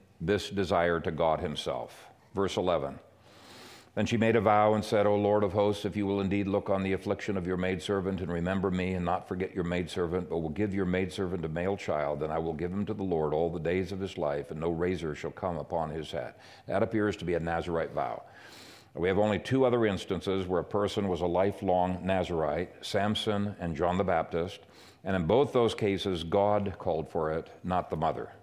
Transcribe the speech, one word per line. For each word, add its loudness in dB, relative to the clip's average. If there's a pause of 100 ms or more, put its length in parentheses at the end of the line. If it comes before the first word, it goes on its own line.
(200)
this 0
desire 2
to -2
God 2
himself. -6 (280)
Verse 0
eleven. 0 (960)
Then 0
she 0
made 4
a 6
vow 6
and 0
said, 2
"O 4
Lord 4
of 0
hosts, 2
if -2
you 0
will 0
indeed 0
look 0
on 2
the 0
affliction -2
of -4
your 0
maidservant -2
and -4
remember 0
me 0
and -2
not -2
forget -4
your -2
maidservant, -2
but -2
will -4
give -2
your 0
maidservant -2
a -4
male -2
child, -2
then -2
I -2
will -2
give -4
him -2
to -4
the -6
Lord 0
all 2
the -6
days 0
of -6
his -6
life, -2
and -8
no 0
razor -2
shall -8
come -4
upon -4
his -8
head." -8 (320)
That 0
appears 0
to -10
be 0
a 2
Nazirite -2
vow. -4 (720)
We 0
have 4
only 4
two 2
other 4
instances 0
where 2
a -2
person 0
was 0
a 0
lifelong 2
Nazirite, 0 (140)
Samson -2
and -4
John 2
the 2
Baptist, 0 (440)
and 0
in 0
both 4
those 4
cases, 0
God 2
called -2
for 0
it, -4 (160)
not 0
the -2
mother. -2 (120)